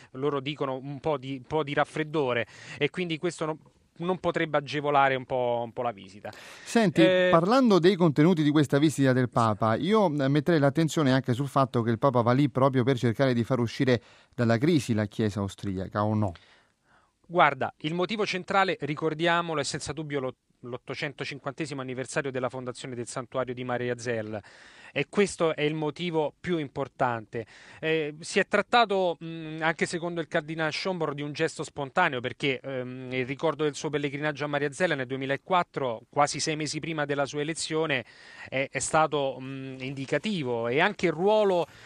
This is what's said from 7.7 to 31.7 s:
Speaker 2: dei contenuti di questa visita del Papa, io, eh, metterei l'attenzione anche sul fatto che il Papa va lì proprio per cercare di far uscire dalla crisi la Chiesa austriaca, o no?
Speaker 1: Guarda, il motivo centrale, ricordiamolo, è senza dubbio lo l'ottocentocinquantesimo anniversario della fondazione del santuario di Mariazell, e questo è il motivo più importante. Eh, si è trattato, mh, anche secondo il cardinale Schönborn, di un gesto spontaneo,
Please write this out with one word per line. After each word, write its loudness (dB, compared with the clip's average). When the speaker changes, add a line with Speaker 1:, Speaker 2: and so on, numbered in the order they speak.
Speaker 2:
dei 6
contenuti 4
di 4
questa 4
visita 4
del 2
Papa, 2
io, 2
eh, 0
metterei 4
l'attenzione 2
anche 2
sul -2
fatto 2
che 0
il 0
Papa 4
va 4
lì 4
proprio 2
per 2
cercare 2
di 2
far 0
uscire 2
dalla 2
crisi 2
la 0
Chiesa -2
austriaca, -4
o 0
no? 0
Speaker 1:
Guarda, 2
il -4
motivo -2
centrale, 0
ricordiamolo, -2
è 0
senza -6
dubbio -6
lo -6
l'ottocentocinquantesimo -8
anniversario -6
della -2
fondazione -10
del -8
santuario -6
di -8
Mariazell, -4
e -2
questo 0
è -4
il 0
motivo -2
più -4
importante. -4
Eh, -2
si -2
è 2
trattato, 2
mh, -10
anche 0
secondo -4
il -4
cardinale -2
Schönborn, -4
di -8
un -6
gesto -4
spontaneo, -2